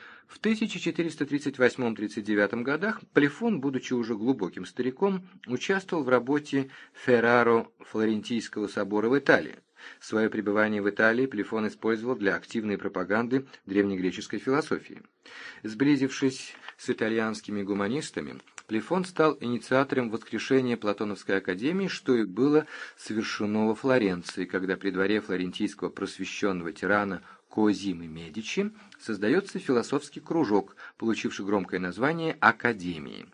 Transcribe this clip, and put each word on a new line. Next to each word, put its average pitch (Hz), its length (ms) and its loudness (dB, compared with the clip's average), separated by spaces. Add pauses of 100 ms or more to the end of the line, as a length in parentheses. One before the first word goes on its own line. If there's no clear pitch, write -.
(280)
В - 100 -20
тысяча 220 420 -2
четыреста 160 460 -2
тридцать 139 320 -2
восьмом 120 380 2
тридцать 107 280 -4
девятом 104 400 2
годах 165 380 -2 (120)
Плифон, 147 460 4
будучи 131 340 -2
уже 117 220 0
глубоким 101 520 -2
стариком, 185 600 -2 (200)
участвовал 175 560 -2
в 123 60 -2
работе 135 600 2 (240)
Ферраро 117 760 6 (120)
Флорентийского 107 880 -2
собора 104 420 0
в 135 80 4
Италии. 135 380 2 (440)
Свое 110 300 0
пребывание 107 520 0
в 101 80 2
Италии 113 360 2
Плифон 107 420 -2
использовал 113 480 -2
для 98 200 0
активной 107 420 -4
пропаганды 110 680 -2 (180)
древнегреческой 98 720 0
философии. 131 640 -4 (600)
Сблизившись 131 880 0 (240)
с - 120 -6
итальянскими 110 760 -2
гуманистами, 98 760 -4 (280)
Плифон 135 380 0
стал 156 340 2
инициатором 120 720 0
воскрешения 120 680 0
Платоновской 104 600 -2
академии, 131 500 -2
что - 280 0
и 110 100 2
было 143 420 4 (300)
совершено 107 720 -2
во 110 60 2
Флоренции, 98 720 0
когда 92 300 -2
при 98 160 -2
дворе 98 300 2
флорентийского 92 680 -4
просвещенного 92 840 -4
тирана 98 500 0 (260)
Козимы 95 560 0
Медичи 82 640 -6 (280)
создается 113 600 -2
философский 139 600 0
кружок, 107 560 0 (220)
получивший 110 480 -2
громкое 95 340 0
название 139 640 -2
"Академии". 87 920 2